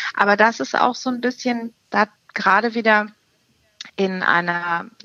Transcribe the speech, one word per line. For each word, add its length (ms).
Aber 240
das 240
ist 160
auch 180
so 140
ein 120
bisschen, 520
da 120
hat 80
gerade 400
wieder 340
in 260
einer, 640